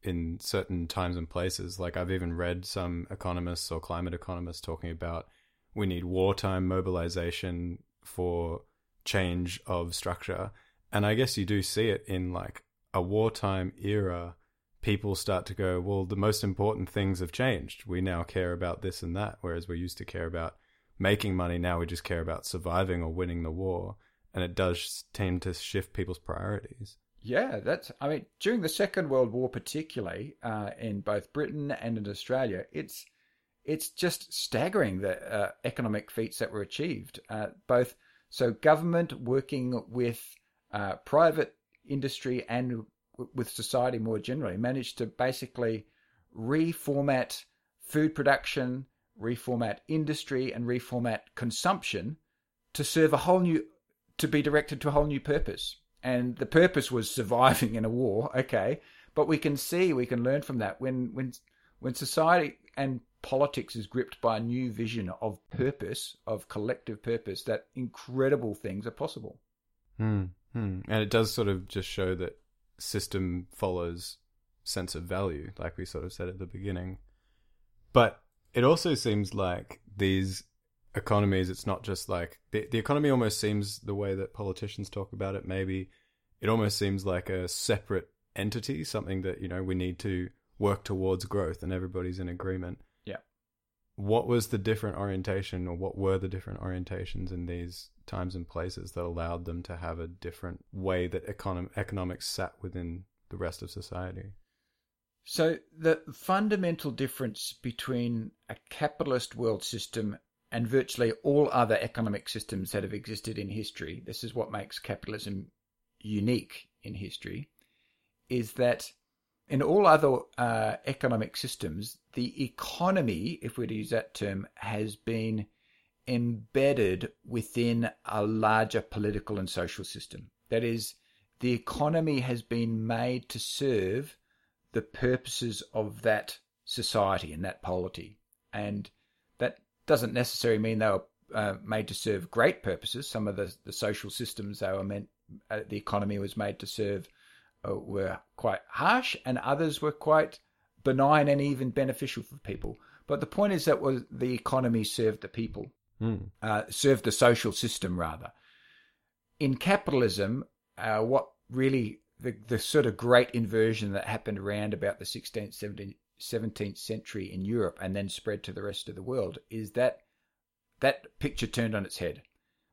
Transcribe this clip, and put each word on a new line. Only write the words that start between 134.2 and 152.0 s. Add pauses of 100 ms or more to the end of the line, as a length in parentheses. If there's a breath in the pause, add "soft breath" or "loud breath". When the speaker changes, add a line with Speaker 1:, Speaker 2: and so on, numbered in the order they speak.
Speaker 2:
the
purposes (100)
of
that (260)
society
and
that
polity. (340)
And (480)
that (260)
doesn't
necessarily
mean
they
were, (300)
uh,
made
to
serve
great
purposes.
Some
of
the, (120)
the
social
systems
they
were
meant, (400)
uh, (100)
the
economy
was
made
to
serve, (580 soft breath)
uh,
were (160)
quite
harsh, (100)
and
others
were
quite (440)
benign
and
even
beneficial